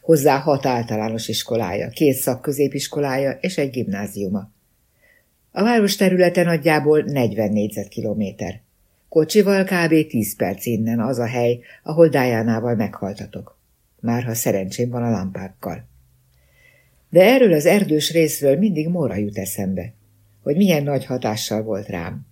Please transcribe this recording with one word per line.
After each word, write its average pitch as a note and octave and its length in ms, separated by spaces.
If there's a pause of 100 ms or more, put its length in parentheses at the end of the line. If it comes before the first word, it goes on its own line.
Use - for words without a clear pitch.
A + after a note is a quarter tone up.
Hozzá D3 380
hat C#3+ 260
általános A2+ 600
iskolája, A2 600
két C#3 260
szakközépiskolája C#3 1160
és - 260
egy C#3 120
gimnáziuma. G2+ 800 (1000)
A F#3+ 120
város A3 320
területe F3+ 480
nagyjából D3+ 580
negyven A2 500
négyzetkilométer. G#2 1080 (480)
Kocsival F#3+ 540
kb. E3 440
tíz A2 280
perc F#2+ 300
innen A2+ 340
az A#2+ 200
a A#2+ 60
hely, A#2+ 340 (240)
ahol D#3+ 240
Dianával A#2+ 680
meghaltatok. G2 840 (420)
Márha A#2 340
szerencsém G#2 560
van A#2+ 140
a A#2 60
lámpákkal. F#2+ 760 (1200)
De E3+ 140
erről A#3 300
az D3 120
erdős E3 460
részről D3 460
mindig E3 300
Mora D#3+ 280
jut G2+ 220
eszembe, F#2+ 560 (480)
hogy C#3+ 140
milyen F3 280
nagy C#3 220
hatással A2 580
volt G2+ 240
rám. F2+ 440